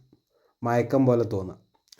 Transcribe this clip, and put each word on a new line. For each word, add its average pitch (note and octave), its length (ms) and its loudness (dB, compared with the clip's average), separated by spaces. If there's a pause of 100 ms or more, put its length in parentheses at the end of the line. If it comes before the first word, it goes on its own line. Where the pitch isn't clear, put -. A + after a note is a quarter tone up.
(640)
മയക്കം A#2+ 440 0
പോലെ A#2+ 180 4
തോന്നുക. F#2+ 320 -8 (440)